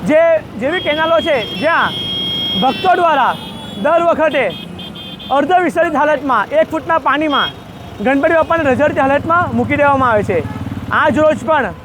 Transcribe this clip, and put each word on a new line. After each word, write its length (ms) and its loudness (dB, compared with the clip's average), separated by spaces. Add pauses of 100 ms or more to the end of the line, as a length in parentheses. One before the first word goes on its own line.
જે, 140 4 (400)
જેવી 200 -2
કેનાલો 400 0
છે 380 -2
જ્યાં 340 0 (680)
ભક્તો 340 2
દ્વારા 420 2 (460)
દર 200 2
વખતે 520 2 (760)
અર્ધ 220 2
વિસર્જિત 420 2
હાલતમાં 520 0
એક 240 0
ફૂટના 280 -2
પાણીમાં 520 0 (540)
ગણપતિ 300 2
બાપ્પાને 360 2
રઝળતી 300 2
હાલતમાં 560 2
મૂકી 200 0
દેવામાં 340 2
આવે 120 2
છે. 200 0 (480)
આજ 280 2
રોજ 260 2
પણ 300 0 (100)